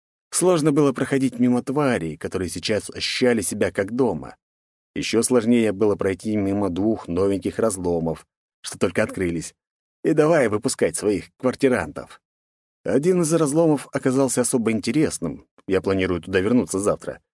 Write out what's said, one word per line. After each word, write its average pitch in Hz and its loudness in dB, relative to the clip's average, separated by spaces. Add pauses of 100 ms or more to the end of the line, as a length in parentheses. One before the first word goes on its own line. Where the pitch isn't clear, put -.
(300)
Сложно 165 2
было 143 4
проходить 127 0
мимо 123 4
тварей, 120 0
которые 92 -4
сейчас 95 -4
ощущали 117 0
себя 101 -2
как 101 -4
дома. 92 -2 (600)
Еще - 0
сложнее 117 2
было 101 2
пройти 98 -4
мимо 98 -2
двух 98 -2
новеньких 95 -2
разломов, 87 -2 (360)
что - -12
только 107 0
открылись. 85 -4 (500)
И 160 2
давай 151 4
выпускать 107 -2
своих 95 -2
квартирантов. 113 -2 (640)
Один 170 2
из 156 0
разломов 156 2
оказался 131 0
особо 113 0
интересным. 113 -2 (200)
Я 92 0
планирую 92 0
туда 95 -2
вернуться 110 0
завтра. 95 -4 (120)